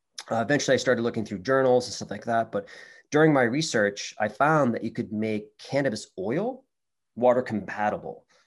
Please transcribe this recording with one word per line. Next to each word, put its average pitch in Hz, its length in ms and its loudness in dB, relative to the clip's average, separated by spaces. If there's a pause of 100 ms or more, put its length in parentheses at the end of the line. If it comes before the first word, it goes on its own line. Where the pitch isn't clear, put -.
(320)
uh, 113 80 -2
eventually 135 360 0
I - 20 4
started 120 240 0
looking 117 240 -2
through 104 140 -8
journals 131 480 4
and - 60 -10
stuff - 180 -10
like 107 120 -12
that. 117 260 0
But - 200 -6 (420)
during 156 220 6
my 135 80 4
research, 113 800 0
I 107 80 0
found 143 440 2
that 101 120 -6
you 110 60 -6
could 107 200 -6
make 107 460 -4
cannabis 135 500 -2 (100)
oil 156 460 -4 (540)
water 123 240 4
compatible, 104 840 -4 (220)